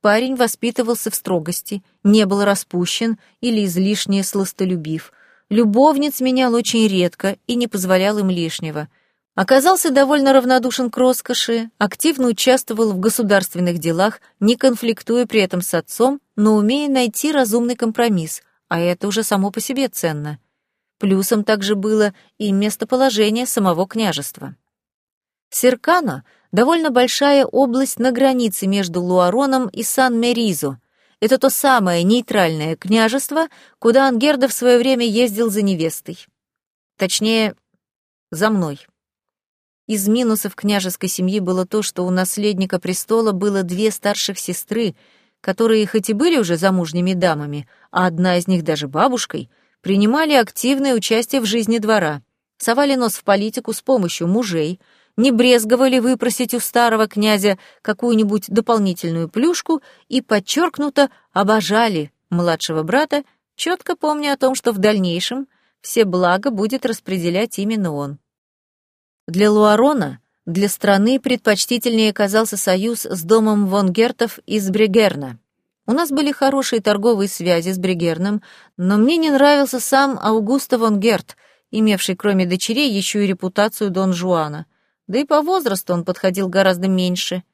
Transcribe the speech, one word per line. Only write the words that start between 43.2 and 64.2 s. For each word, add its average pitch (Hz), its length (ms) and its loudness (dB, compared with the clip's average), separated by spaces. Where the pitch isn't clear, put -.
было 196 300 -2
две 185 280 -2
старших 202 480 -4
сестры, 208 560 -6
которые 220 440 0
хоть 208 240 -2
и 220 40 0
были 311 240 2
уже 175 200 0
замужними 180 560 0
дамами, 147 540 -2
а 180 160 2
одна 180 300 0
из 175 100 -4
них 180 160 0
даже 151 240 -2
бабушкой, 160 640 -2
принимали 220 520 2
активное 269 640 0
участие 226 460 0
в 220 40 -2
жизни 220 320 0
двора, 202 460 0
совали 277 380 0
нос 240 180 0
в - 100 -12
политику 214 500 0
с - 80 -12
помощью 180 460 0
мужей, 180 520 -2
не 254 140 4
брезговали 247 680 4
выпросить 240 560 -2
у 240 40 -2
старого 220 480 0
князя 208 520 0
какую-нибудь 214 640 0
дополнительную 180 800 -2
плюшку 320 520 -2
и 254 120 -2
подчёркнуто 285 880 -2
обожали 202 800 0
младшего 170 520 -2
брата, 285 420 -2
чётко 359 400 -4
помня 294 380 -2